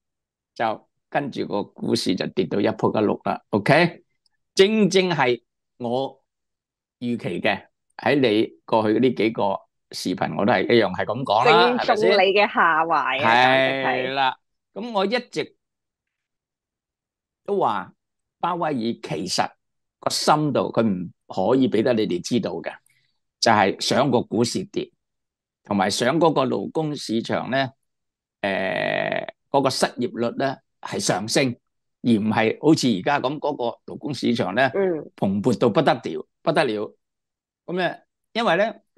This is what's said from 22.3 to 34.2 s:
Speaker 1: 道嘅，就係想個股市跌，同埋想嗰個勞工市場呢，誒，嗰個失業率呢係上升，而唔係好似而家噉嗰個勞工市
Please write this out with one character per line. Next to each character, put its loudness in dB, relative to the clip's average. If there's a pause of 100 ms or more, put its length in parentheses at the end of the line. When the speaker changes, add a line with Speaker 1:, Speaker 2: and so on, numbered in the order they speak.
Speaker 1:
道 -4
嘅， -8 (680)
就 4
係 4
想 0
個 2
股 -2
市 -4
跌， -8 (720)
同 -4
埋 2
想 0
嗰 6
個 0
勞 -4
工 -4
市 -4
場 -4
呢， -2 (720)
誒， -4 (220)
嗰 2
個 2
失 -2
業 -6
率 -4
呢 -4 (240)
係 -8
上 -2
升， 0 (460)
而 -2
唔 2
係 0
好 6
似 0 (120)
而 -8
家 0
噉 -4
嗰 -4
個 -8
勞 -14
工 -8
市 -2